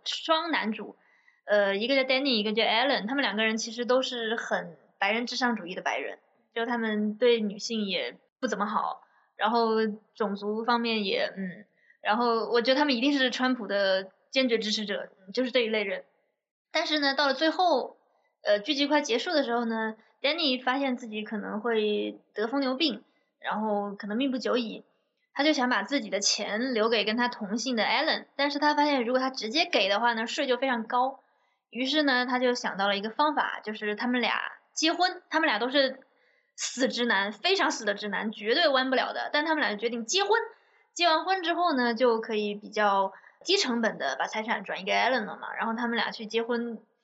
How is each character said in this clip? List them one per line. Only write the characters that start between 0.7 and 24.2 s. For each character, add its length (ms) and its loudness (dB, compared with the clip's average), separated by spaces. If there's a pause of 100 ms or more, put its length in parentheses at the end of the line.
主， 220 -10 (520)
呃， 280 4
一 140 0
个 80 4
叫 60 4
Danny， 360 2
一 40 0
个 100 0
叫 100 2
Alan， 460 2
他 60 -2
们 80 0
两 120 0
个 100 0
人 120 2
其 160 -6
实 140 -6
都 160 4
是 340 -4
很 400 -4 (220)
白 140 0
人 140 -2
至 100 -8
上 200 2
主 100 -10
义 80 -10
的 60 -8
白 180 -2
人， 200 -8 (360)
就 120 -2
他 100 -2
们 400 -2
对 240 4
女 180 -4
性 280 -4
也 320 -4 (200)
不 80 -2
怎 120 -2
么 80 -2
好， 340 -4 (360)
然 140 0
后 280 2 (360)
种 220 -2
族 280 -4
方 180 2
面 220 0
也， 300 -2
嗯， 300 -8 (380)
然 160 0
后 320 0
我 100 4
觉 140 4
得 40 4
他 60 4
们 100 2
一 60 -2
定 120 4
是 180 2
川 240 2
普 120 -4
的 460 0 (180)
坚 200 2
决 80 4
支 120 -2
持 140 -2
者， 240 -6 (240)
就 100 0
是 80 -2
这 100 2
一 60 2
类 160 0
人。 220 -4 (640)
但 160 0
是 120 0
呢， 160 2
到 120 2
了 60 4
最 160 2
后， 480 2 (480)
呃， 160 4
剧 140 -2
集 120 2
快 140 4
结 180 0
束 140 -2
的 100 4
时 100 -2
候 120 0
呢， 320 -4 (240)
Danny 420 0
发 160 0
现 180 0
自 120 -12
己 160 -6
可 140 -6
能 220 -6
会 600 0 (140)
得 120 -2
疯 140 -2
牛 140 0
病， 280 -2 (380)
然 220 -4
后 320 -2
可 120 -12
能 120 -4
命 120 0